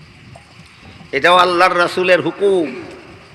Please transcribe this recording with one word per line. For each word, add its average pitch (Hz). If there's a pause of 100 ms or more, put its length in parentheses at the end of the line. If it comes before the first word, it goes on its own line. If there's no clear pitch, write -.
(1160)
এটাও 165
আল্লাহর 180
রাসূলের 180
হুকুম। 165 (520)